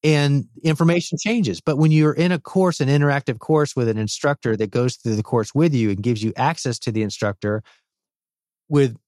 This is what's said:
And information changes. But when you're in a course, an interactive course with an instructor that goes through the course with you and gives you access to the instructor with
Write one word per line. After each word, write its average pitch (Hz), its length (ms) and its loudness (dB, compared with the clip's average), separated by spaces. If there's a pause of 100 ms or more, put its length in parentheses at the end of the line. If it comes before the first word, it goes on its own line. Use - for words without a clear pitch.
And 143 440 2 (180)
information 165 540 0
changes. 208 420 -2
But 151 160 -2
when 156 160 4
you're 151 220 4
in 175 180 0
a 170 60 -2
course, 185 420 0
an 135 80 0
interactive 139 500 0
course 151 380 0
with 120 120 0
an 107 100 -2
instructor 113 580 -2
that 104 140 -2
goes 123 260 -2
through 110 200 -2
the 107 60 -2
course 113 320 -2
with 156 200 2
you 110 160 2
and 98 120 -2
gives 110 200 -2
you 113 140 -2
access 135 440 -4
to - 100 -6
the 110 120 -2
instructor 104 600 -4 (1040)
with 135 280 2 (120)